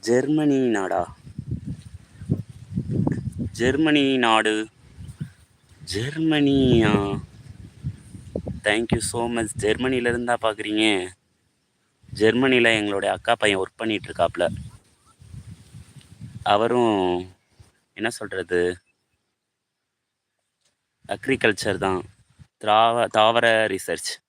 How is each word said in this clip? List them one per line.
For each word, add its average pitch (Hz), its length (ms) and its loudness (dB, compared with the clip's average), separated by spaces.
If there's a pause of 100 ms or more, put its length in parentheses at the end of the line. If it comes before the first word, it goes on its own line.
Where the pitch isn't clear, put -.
ஜெர்மனி 139 520 2
நாடா? 95 580 0 (2250)
ஜெர்மனி 139 640 2
நாடு. 110 520 4 (1200)
ஜெர்மனியா? 127 1300 2 (1400)
Thank 107 320 0
you 117 40 -2
so 117 320 -4
much. 117 180 -4 (100)
ஜெர்மனில 120 500 0
இருந்தா 120 320 -2
பாக்குறீங்க? 107 680 0 (1040)
ஜெர்மனில 117 640 4
எங்களுடைய 98 360 -2
அக்கா 117 200 0
பையன் 104 240 2
ஒர்க் 95 180 -6
பண்ணிட்டு 110 360 -6
இருக்காப்ல. 85 440 0 (1900)
அவரும், 104 920 0 (600)
என்ன 107 160 -4
சொல்றது, 90 640 -4 (2250)
அக்ரிகல்ச்சர் 110 720 -2
தான். 92 240 -2 (580)
திராவ-, 113 520 4
தாவர 113 540 4
ரிசர்ச். - 640 -6